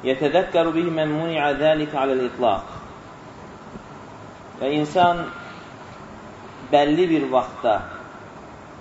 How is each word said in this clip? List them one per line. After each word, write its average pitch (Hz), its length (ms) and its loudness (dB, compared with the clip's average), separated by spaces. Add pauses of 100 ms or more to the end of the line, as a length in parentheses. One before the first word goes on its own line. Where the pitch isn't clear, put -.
يتذكر 165 640 2
به 165 140 2
من 160 240 0
منع 151 440 0
ذلك 151 440 2
على 135 180 2
الإطلاق. 120 520 2 (2000)
Və 127 80 -2
insan 165 560 2 (1500)
bəlli 147 380 6
bir 151 240 4
vaxtda 120 400 2 (1080)